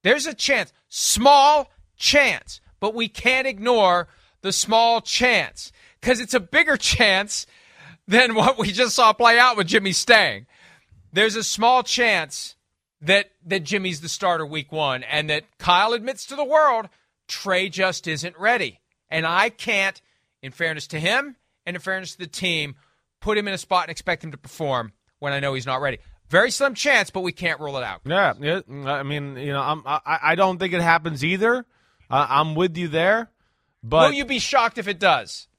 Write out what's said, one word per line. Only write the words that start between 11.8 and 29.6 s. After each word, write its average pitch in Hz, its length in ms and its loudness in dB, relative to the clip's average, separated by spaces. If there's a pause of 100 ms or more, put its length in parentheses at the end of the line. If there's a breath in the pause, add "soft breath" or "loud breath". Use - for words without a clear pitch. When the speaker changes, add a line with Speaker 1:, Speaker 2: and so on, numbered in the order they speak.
Speaker 1:
chance 202 720 -2 (460)
that, 190 300 0 (160)
that 175 180 -4
Jimmy's 185 380 -4
the 170 60 -12
starter 170 380 -2
week 147 260 -10
one 139 320 -2
and 151 260 -2
that 151 140 -2 (140)
Kyle 185 360 2
admits 240 320 -8
to 269 100 -12
the 285 80 -2
world, 262 440 2 (400)
Trey 190 420 -4
just 185 360 -2
isn't 160 320 -8
ready. 190 420 -2 (300)
And 160 160 -4
I 185 240 2
can't, 196 500 -4 (420)
in 135 100 -14
fairness 156 360 -6
to 156 120 -8
him 247 360 -2 (280)
and 175 120 -10
in 175 40 -12
fairness 190 320 -8
to - 60 -20
the 226 80 -12
team, 160 500 -4 (440)
put 208 180 -2
him 208 100 -4
in 196 60 -4
a 175 40 -8
spot 180 260 0
and 160 60 -12
expect 170 340 -6
him 160 80 -12
to 139 60 -18
perform 127 540 -6 (260)
when 143 140 -6
I 139 80 -4
know 139 140 -4
he's 127 120 -8
not 131 140 -4
ready. 135 180 -4 (300)
Very 208 220 4
slim 277 240 -2
chance, 247 360 0
but 190 100 -6
we 180 120 -4
can't 165 280 -6
rule 143 180 -8
it 123 60 -6
out. 95 200 -10
Speaker 2:
Yeah, 165 360 0
yeah, 156 200 -2 (260)
I 139 160 -4
mean, 139 340 -8
you 143 160 -8
know, 139 100 -4